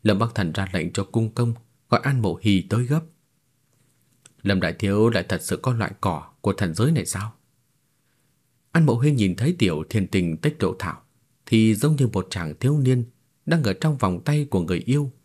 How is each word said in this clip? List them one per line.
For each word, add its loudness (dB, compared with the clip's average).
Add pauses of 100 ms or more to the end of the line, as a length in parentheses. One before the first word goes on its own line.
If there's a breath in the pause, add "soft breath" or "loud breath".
Lâm 2
Bắc -2
Thần -2
ra -4
lệnh -6
cho -4
cung -4
công -2 (360)
gọi 2
An 0
Mộ -2
Hy 2
tới 0
gấp. -2 (1400)
"Lâm 0
đại -2
thiếu 2
lại 0
thật -4
sự -4
có -2
loại -2 (100)
cỏ -4 (120)
của 0
thần -4
giới 2
này 0
sao?" -8 (1400)
An 4
Mộ 2
Hy 4
nhìn 2
thấy 0
tiểu 0
thiên 0
tình 0
tích -2
độ 0
thảo -8 (440)
thì 4
giống 2
như 2
một -2
chàng -6
thiếu 2
niên 2 (400)
đang 0
ở 0
trong 0
vòng -2
tay 0
của 0
người -2
yêu -2 (140)